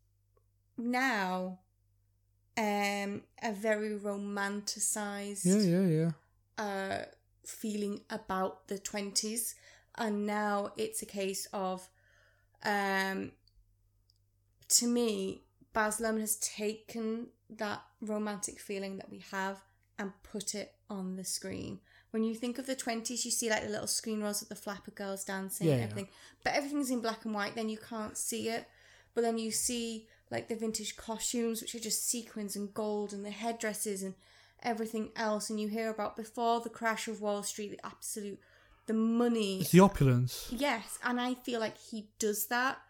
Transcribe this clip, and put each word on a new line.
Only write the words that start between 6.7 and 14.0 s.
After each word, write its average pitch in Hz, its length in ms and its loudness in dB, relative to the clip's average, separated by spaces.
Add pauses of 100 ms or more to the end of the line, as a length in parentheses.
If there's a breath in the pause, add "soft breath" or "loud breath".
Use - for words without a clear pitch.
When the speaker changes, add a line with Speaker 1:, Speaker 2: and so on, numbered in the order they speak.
Speaker 1:
feeling 208 640 -4
about 190 580 -2
the 202 120 -4
twenties, 214 760 -2 (400 soft breath)
and 208 300 0
now 208 520 0
it's 220 240 -2
a 214 40 -6
case 196 480 -4
of, 185 340 -2 (760)
um, 196 680 2 (1400)